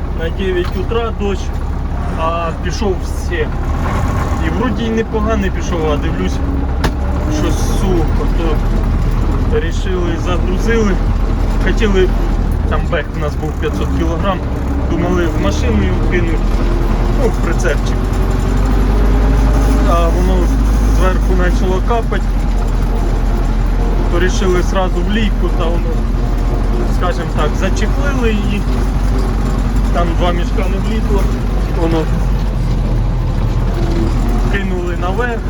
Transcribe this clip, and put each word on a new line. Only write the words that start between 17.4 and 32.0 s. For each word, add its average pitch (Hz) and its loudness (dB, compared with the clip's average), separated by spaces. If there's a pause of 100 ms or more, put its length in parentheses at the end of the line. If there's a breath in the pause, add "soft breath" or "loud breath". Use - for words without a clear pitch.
А 170 4
воно 180 2 (600)
зверху - 2
почало 180 2
капати, - 0 (1900)
то 170 2
рішили 180 2
зразу 180 0
в - 0
лійку, 220 0
та 180 0
воно, - 0 (1080)
скажімо 165 -2
так, 151 2 (100)
зачепили 226 0
її. 202 0 (1300)
Там 175 0 (120)
два 175 2
мішка 175 0
не 185 0
влізло, 208 0 (600)
воно 165 0 (2500)